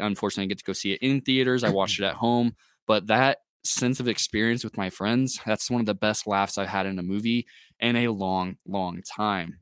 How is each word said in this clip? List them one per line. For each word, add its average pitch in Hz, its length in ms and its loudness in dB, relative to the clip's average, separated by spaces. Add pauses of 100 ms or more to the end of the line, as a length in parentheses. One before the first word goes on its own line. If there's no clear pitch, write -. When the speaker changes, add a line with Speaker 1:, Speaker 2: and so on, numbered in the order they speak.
Speaker 1:
unfortunately 101 480 -2
get 98 100 -4
to - 60 -18
go 98 80 -4
see 98 200 -4
it - 100 -6
in 135 180 2
theaters. 127 420 2
I 110 80 4
watched 95 300 0
it 98 60 0
at 90 80 -2
Speaker 2:
<clears throat> - 20 -12
Speaker 1:
home, 120 400 2 (300)
but 104 220 4
that 127 300 4 (260)
sense 127 360 0
of 123 80 -2
experience 113 560 0
with 107 140 -10
my 95 100 -2
friends, 120 560 0
that's 110 260 0
one 123 100 0
of 110 60 -2
the 104 80 2
best 107 320 0
laughs 98 300 0
I've 95 120 -2
had 95 180 -2
in 95 120 -4
a 87 40 -6
movie 110 440 -2 (340)
in 120 160 2
a 120 120 2
long, 95 480 -2 (100)
long 90 360 -6
time. 98 580 -4